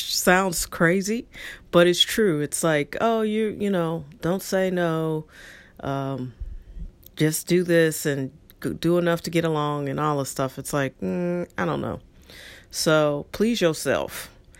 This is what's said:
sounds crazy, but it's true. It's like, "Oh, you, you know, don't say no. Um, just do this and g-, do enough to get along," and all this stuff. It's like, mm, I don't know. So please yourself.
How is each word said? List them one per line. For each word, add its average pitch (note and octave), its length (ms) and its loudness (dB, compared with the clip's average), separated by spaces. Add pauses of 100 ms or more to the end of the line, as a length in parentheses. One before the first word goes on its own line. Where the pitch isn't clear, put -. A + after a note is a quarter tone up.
(160)
sounds F#3 500 2
crazy, F#3+ 640 0 (440)
but F3 160 8
it's F3 140 2
true. F3+ 400 2
It's - 220 -4
like, D3+ 360 0
"Oh, A3+ 220 2
you, G#3+ 380 -2
you G3+ 100 0
know, E3 360 -2 (160)
don't F#3 200 0
say F#3+ 280 0
no. D#3+ 560 0 (540)
Um, C3+ 540 -6 (800)
just D#3 320 0
do F3+ 160 4
this E3 420 2
and C#3 260 -2 (300)
g-, A#2+ 120 -4
do E3+ 240 2
enough E3+ 240 2
to - 80 -6
get E3 160 0
along," D3 440 -2
and C#3 100 -4
all D3+ 200 0
this C3+ 100 -4
stuff. C3+ 300 -4
It's - 140 -8
like, C3+ 260 -2
mm, F3 480 -4 (100)
I F#3 80 -2
don't C#3+ 160 -2
know. A2+ 180 -6 (680)
So D3+ 640 2
please A3+ 300 0
yourself. C#3+ 680 0 (300)